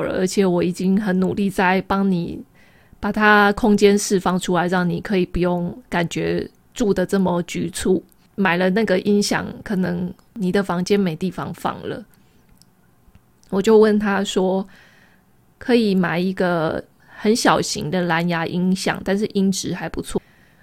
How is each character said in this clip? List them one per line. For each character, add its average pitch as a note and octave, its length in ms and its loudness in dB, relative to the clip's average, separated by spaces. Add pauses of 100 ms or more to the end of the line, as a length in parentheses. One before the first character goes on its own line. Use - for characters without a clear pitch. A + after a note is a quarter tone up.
了， - 180 -4
而 F#3 80 0
且 G3 180 0
我 F3 180 0
已 F3 80 0
经 F#3+ 300 0
很 F#3 180 0
努 F#3 140 0
力 G3 160 -2
在 F#3+ 380 0
帮 G3 240 0
你 E3+ 280 -4 (600)
把 G#3 120 -4
它 G#3 420 6
空 G#3 220 2
间 G3+ 220 6
释 G3+ 220 0
放 F3+ 200 0
出 F3+ 160 -2
来， E3+ 120 2
让 F3+ 200 0
你 E3+ 140 -2
可 G#3 160 -2
以 F3+ 80 2
不 F3 140 -4
用 F3 360 -2 (140)
感 F3 180 -2
觉 E3 400 -4 (280)
住 G3 180 0
得 F#3 100 2
这 G3 160 0
么 F3 240 0
局 F3 280 -6
促。 - 320 0 (320)
买 F#3 200 2
了 F#3 140 2
那 G#3+ 160 2
个 F#3 140 2
音 G#3 220 2
响， F#3 240 -2 (180)
可 G#3+ 140 -6
能 F3+ 360 -4 (200)
你 F#3 180 -2
的 G3+ 100 2
房 F3+ 240 -4
间 G3+ 120 0
没 F#3 180 0
地 F3+ 160 -6
方 F3 240 -10
放 - 200 -6 (140)
了。” - 160 -10 (1400)
我 F#3 100 0
就 G#3+ 200 6
问 G#3+ 180 6
他 G3+ 260 0
说 F#3+ 420 -2 (920)
，“可 - 160 0
以 A3 220 4
买 E3+ 240 0
一 F#3 140 -2
个 F3 480 0 (360)
很 G#3 180 2
小 G#3+ 240 2
型 - 320 -6
的 F3+ 120 -2
蓝 F3 260 -2
牙 E3 160 -2
音 F#3 280 0
响， - 300 -4
但 G3 140 -2
是 G#3+ 160 -2
音 G3 180 2
质 - 220 -4
还 E3 160 -8
不 - 120 -6
错。 - 200 -4 (420)